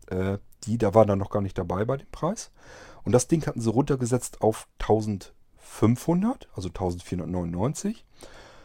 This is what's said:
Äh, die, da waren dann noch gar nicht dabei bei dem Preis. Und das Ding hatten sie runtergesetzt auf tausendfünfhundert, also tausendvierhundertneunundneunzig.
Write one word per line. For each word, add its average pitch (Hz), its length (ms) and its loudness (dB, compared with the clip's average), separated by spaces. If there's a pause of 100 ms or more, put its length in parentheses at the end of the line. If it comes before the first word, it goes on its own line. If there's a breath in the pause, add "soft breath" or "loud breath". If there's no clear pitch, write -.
Äh, 95 300 -2 (260)
die, 113 140 -2
da 107 160 2
waren 110 140 8
dann 98 120 2
noch 98 100 -4
gar 104 120 -2
nicht 98 160 -4
dabei 92 260 -2
bei 131 140 -4
dem - 140 -14
Preis. - 400 -6 (520 loud breath)
Und - 80 -2
das 123 160 6
Ding 165 200 2
hatten 131 140 -6
sie 113 80 2
runtergesetzt 127 720 0
auf - 260 2 (120)
tausendfünfhundert, 117 1700 0
also 92 160 -6
tausendvierhundertneunundneunzig. 90 1400 -4 (600 loud breath)